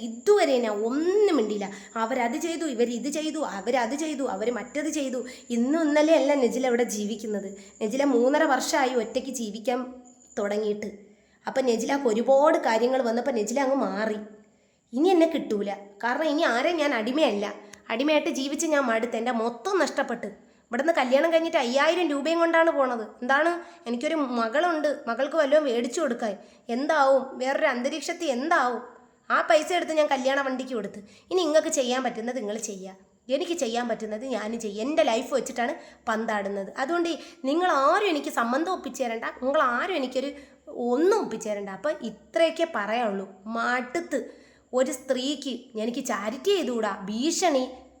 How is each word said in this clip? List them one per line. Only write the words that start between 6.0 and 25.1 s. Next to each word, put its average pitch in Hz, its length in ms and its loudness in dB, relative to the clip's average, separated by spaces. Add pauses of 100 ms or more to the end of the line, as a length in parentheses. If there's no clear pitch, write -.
അല്ല 277 140 4 (100)
നജില 254 280 2
ഇവിടെ 233 140 4 (100)
ജീവിക്കുന്നത്. 208 540 -4 (320)
നജില 240 220 0 (100)
മൂന്നര 269 300 6 (100)
വർഷമായി 262 480 0
ഒറ്റയ്ക്ക് 247 400 -4
ജീവിക്കാൻ 226 360 -4 (600)
തുടങ്ങിയിട്ട്. 208 520 -2 (560)
അപ്പം 262 240 0
നജിലാക്ക് 269 420 0
ഒരുപാട് 269 460 4 (120)
കാര്യങ്ങൾ 240 300 2 (100)
വന്നപ്പോൾ 240 300 -2
നജില 233 260 -2
അങ്ങ് 269 180 2
മാറി. 214 340 -4 (760)
ഇനി 277 220 2
എന്നെ 330 220 6
കിട്ടൂല. 202 340 -2 (320)
കാരണം 269 300 0
ഇനി 302 100 0 (120)
ആരെയും 311 280 0
ഞാൻ 285 120 2
അടിമയല്ല. 226 520 0 (460)
അടിമയായിട്ട് 294 460 2
ജീവിച്ച് 277 280 -4
ഞാൻ 294 220 2
മടുത്ത്. 226 300 -2
എൻ്റെ - 220 -2
മൊത്തം 233 420 -4
നഷ്ടപ്പെട്ട്. 247 460 -4 (400)
ഇവിടുന്ന് 277 300 0
കല്യാണം 269 340 4
കഴിഞ്ഞിട്ട് 320 260 2
അയ്യായിരം 294 540 2
രൂപയും 294 300 0
കൊണ്ടാണ് 330 340 4
പോണത്. 247 280 0 (180)
എന്താണ്, 277 280 2 (380)
എനിക്കൊരു 294 280 -2 (220)
മകളുണ്ട്, 302 500 0 (200)
മകൾക്ക് 269 320 -2